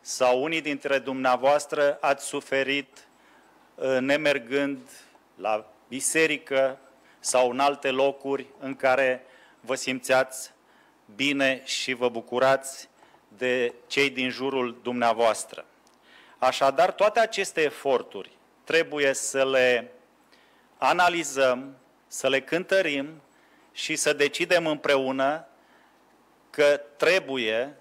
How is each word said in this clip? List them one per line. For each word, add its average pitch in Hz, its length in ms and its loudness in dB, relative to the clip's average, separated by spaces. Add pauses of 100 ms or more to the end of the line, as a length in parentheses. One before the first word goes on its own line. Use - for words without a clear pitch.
Sau 127 420 0
unii 160 180 -2
dintre 139 380 -4
dumneavoastră 135 1000 0
ați 143 240 0
suferit, 139 760 -4 (760)
uh, 131 260 0
nemergând 139 760 0 (580)
la 107 300 -4 (220)
biserică 135 880 0 (400)
sau 127 320 2
în 123 80 -6
alte 139 320 0
locuri 139 560 -2 (120)
în 135 180 -10
care 131 480 0 (360)
vă 123 140 -6
simțeați 131 760 -2 (640)
bine 135 500 0
și - 280 -6
vă 123 160 0
bucurați 123 800 -2 (400)
de 123 460 -2 (120)
cei 139 240 0
din 127 200 -4
jurul 123 520 -6
dumneavoastră. 117 840 0 (720)
Așadar, 139 540 2
toate 214 280 2
aceste 196 420 -2
eforturi 123 680 -2 (340)
trebuie 147 480 0
să 135 320 0
le 127 460 2 (880)
analizăm, 139 960 0 (300)
să - 220 -4
le 135 120 2
cântărim 160 800 -2 (520)
și - 240 -6
să 147 160 0
decidem 165 540 2
împreună 139 800 0 (1040)
că 143 300 4 (160)
trebuie 135 840 -2